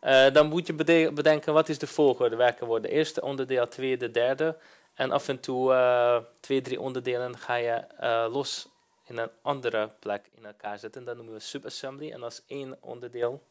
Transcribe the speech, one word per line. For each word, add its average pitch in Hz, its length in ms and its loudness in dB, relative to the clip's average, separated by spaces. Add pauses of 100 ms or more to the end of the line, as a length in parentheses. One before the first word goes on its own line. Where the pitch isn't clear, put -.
Eh, 135 320 6
dan 151 140 8
moet 160 200 -2
je 175 60 -6
bede-, 160 400 4
bedenken, 151 400 2
wat 156 160 4
is 147 100 -4
de 147 80 -8
volgorde? 123 500 2
Welke 123 280 2
worden 113 260 -2
eerste 151 320 -2
onderdeel, 131 460 -2
tweede, 127 420 -4
derde? 135 460 0 (380)
En 131 160 -2
af - 180 -2
en 131 120 -4
toe, 131 320 0
eh, 123 460 4 (220)
twee, 135 200 -2
drie 127 200 -6
onderdelen 123 580 -6
ga - 160 -4
je, 117 180 -2 (260)
eh, 117 320 0
los 135 380 -6 (380)
in 120 120 -12
een 113 120 -6 (120)
andere 113 560 -2
plek 101 360 -8
in 113 100 -20
elkaar 104 340 -12
zetten. 110 260 -16
Dat 120 120 -10
noemen 117 180 -16
we 110 60 -14
subassembly. 139 720 -12
En 123 100 -14
als 117 240 -12
één 135 340 -12
onderdeel 120 720 -6